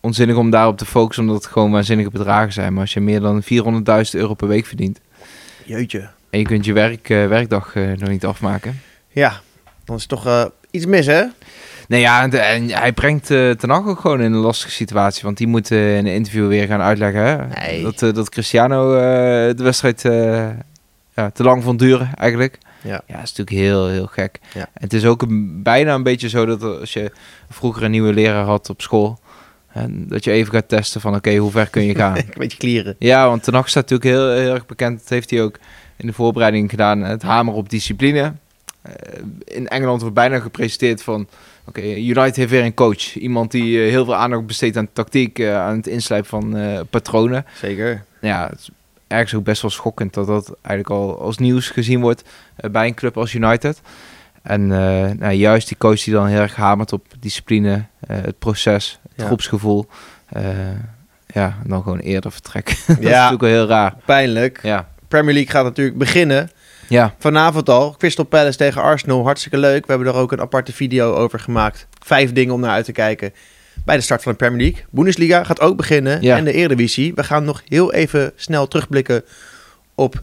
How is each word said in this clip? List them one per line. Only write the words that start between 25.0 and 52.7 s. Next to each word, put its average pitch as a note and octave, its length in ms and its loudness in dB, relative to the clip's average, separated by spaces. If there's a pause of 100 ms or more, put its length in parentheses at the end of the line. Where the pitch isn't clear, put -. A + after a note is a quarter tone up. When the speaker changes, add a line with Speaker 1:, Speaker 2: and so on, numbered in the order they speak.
Speaker 1:
ook A#2 180 4
een, G#2 400 -4
bijna C3+ 320 2
een C3 80 -2
beetje B2+ 260 -2
zo A2+ 180 0
dat A2 160 -4
als G2 300 -8
je G#2 200 -8 (380)
vroeger A2 320 -6
een A2 80 0
nieuwe A2 220 2
leraar G#2 320 2
had G#2 260 -2
op F#2+ 120 -10
school A2 360 0 (540)
en A#2 360 -8
dat G#2 160 -8
je A#2 60 0
even G#2+ 220 2
gaat A2 160 0
testen G#2+ 320 -2
van: G#2 140 -2
"Oké, G#2 220 0
hoe G#2 140 2
ver G#2+ 200 0
kun G#2+ 140 0
je G2+ 100 0
gaan?" G2+ 220 0
Speaker 2:
<laughs> - 20 -2
Een B2+ 60 -2 (120)
beetje B2+ 220 -8
klieren. A2+ 400 -2
Speaker 1:
Ja, B2+ 300 4
want A#2 140 0
Ten A#2+ 120 -2
Hag B2+ 140 2
staat - 220 0
natuurlijk B2+ 200 2 (100)
heel, C3 100 0 (140)
heel B2+ 100 0
erg A#2+ 120 -6
bekend. A#2+ 320 -4
Dat - 100 -20
heeft A#2+ 220 -4
hij A#2 120 2
ook G#2+ 160 -4 (380)
in - 100 -12
de A#2 60 -6
voorbereiding G#2+ 580 2
gedaan. G#2 320 2
Het G#2 200 -6
hamer A2+ 320 0
op G#2 160 -6
discipline. C#3 600 -2 (500)
Eh, - 100 -20 (520)
in - 240 -12
Engeland B2+ 320 -2
wordt A2+ 140 -6
bijna B2 240 4
gepresenteerd A#2 640 -4
van: G#2+ 240 -6 (380)
"Oké, - 180 -12
United A#2+ 540 0
heeft B2+ 140 0
weer B2 140 4
een A#2 100 -2
coach." A2 420 0
Iemand A#2 340 -4
die, A#2 340 0
eh, A2 60 2
heel B2+ 140 2
veel A#2 120 -2
aandacht A#2 300 -2
besteedt A2+ 300 -2
aan G#2+ 160 -4
tactiek, A#2+ 460 -2
eh, G#2 180 -2
aan G2+ 200 -2
het A2 100 -6
inslijpen G#2+ 420 -4
van, G#2+ 280 -6
eh, G2+ 240 -4 (100)
patronen. A#2+ 540 0 (160)
Speaker 2:
Zeker. G2+ 440 -6 (160)
Speaker 1:
Ja, F#2+ 300 -4
het - 100 -16
is - 100 -20 (380)
ergens A2+ 260 -2
ook G#2+ 100 -2
best G#2 180 -2
wel G#2+ 80 -4
schokkend G#2+ 440 -6
dat G2+ 120 -4
dat G#2 200 -2 (160)
eigenlijk G2+ 280 -6 (100)
al G2 200 -6
als G#2+ 180 -8
nieuws B2+ 320 0
gezien B2 300 0
wordt, A#2+ 220 0 (340)
eh, G#2+ 140 -10